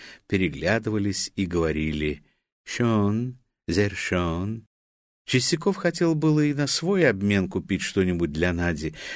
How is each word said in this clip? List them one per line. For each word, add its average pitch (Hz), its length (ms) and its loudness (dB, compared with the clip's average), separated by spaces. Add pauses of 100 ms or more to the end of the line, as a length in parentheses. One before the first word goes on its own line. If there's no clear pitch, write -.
(280)
переглядывались 101 1080 0
и 98 100 0
говорили: 78 800 -2 (440)
«Schön, 113 680 0 (340)
sehr 101 240 2
schön». 92 720 -2 (640)
Чистяков 165 520 0
хотел 165 380 0
было 151 260 4
и 147 120 2
на 139 140 -2
свой 175 400 2
обмен 98 400 2
купить 92 340 -2
что-нибудь 85 520 0
для 87 180 0
Нади, 85 420 -2 (220)